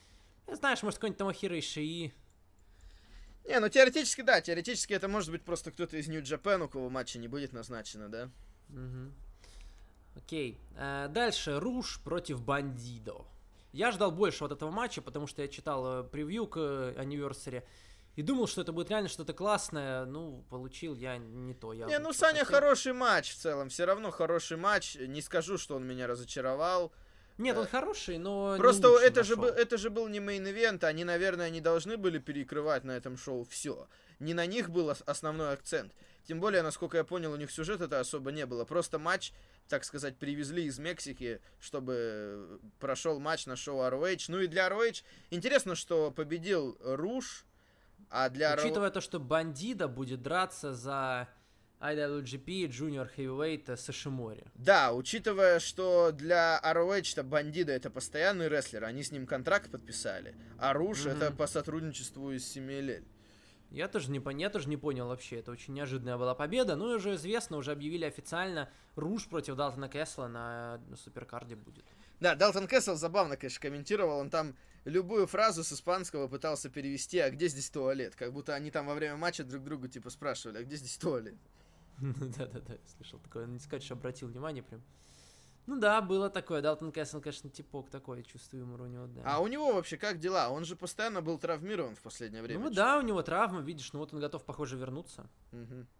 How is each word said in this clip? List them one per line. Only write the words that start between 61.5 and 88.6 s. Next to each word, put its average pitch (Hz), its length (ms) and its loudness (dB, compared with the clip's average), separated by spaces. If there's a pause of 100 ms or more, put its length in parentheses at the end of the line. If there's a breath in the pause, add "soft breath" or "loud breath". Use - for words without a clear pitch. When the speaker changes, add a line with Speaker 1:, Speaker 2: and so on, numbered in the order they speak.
Speaker 2:
с 127 100 -6
Семи 135 320 -8
Л 139 140 -4
Л. 90 140 -6 (680 loud breath)
Speaker 1:
Я 160 160 -4
тоже 156 240 -4
не 139 80 -2
пон-, 139 220 -6
я 196 80 0
тоже 185 180 -4
не 151 80 -2
понял 135 320 -2
вообще, 123 300 -8
это 117 120 -10
очень 120 240 -12
неожиданная 131 440 -4
была 123 180 2
победа. 175 400 0
Ну 214 160 -2
и 233 60 0
уже 196 180 -2
известно, 180 400 -4
уже 143 160 -4
объявили 151 320 -4
официально 160 640 -4 (280 loud breath)
Руш 185 320 -2
против 143 260 -4
Далтона 135 320 -2
Кэссела 143 400 -4
на, 117 640 -8
на 123 80 -14
суперкарде 120 580 -12
будет. - 300 -20 (340 loud breath)
Speaker 2:
Да, 170 160 6
Далтон 190 320 4
Кэссел 208 300 4
забавно, 160 400 2
конечно, - 240 -8
комментировал, 147 580 0
он 139 100 -4
там 156 280 0 (260 soft breath)
любую 185 420 2
фразу 185 380 4
с - 80 -4
испанского 165 560 -2
пытался 139 420 -4
перевести: 139 500 -4
«А 143 120 4
где 147 160 0
здесь 139 220 -4
туалет?». 135 480 -2
Как 123 160 -6
будто 143 200 -6
они 143 180 -6
там 143 160 -2
во 143 60 -2
время 151 220 -2
матча 170 300 -2
друг 131 180 -8
другу, 139 240 -8
типа, 123 220 -14
спрашивали: 117 500 -6
«А 120 40 -8
где 135 120 -10
здесь 131 220 -10
туалет?». 120 380 -4 (640 soft breath)
Speaker 1:
<laughs> - 40 -
Да-да-да, 127 720 -8
я 107 60 -14 (180)
слышал - 220 -18
такое, - 260 -12
не 123 140 -10
сказать, 135 240 -8
что 135 100 -10
обратил 127 340 -8
внимание 127 360 -8
прям. 113 180 -18 (840 loud breath)
Ну 277 120 -4
да, 214 220 6
было 190 300 2
такое, 170 300 -2
Далтон 151 300 0
Кэссел, 151 300 -6
конечно, 143 260 -10
типок 135 440 -12
такой, 131 320 -12
чувство - 340 -18
юмора 123 260 -10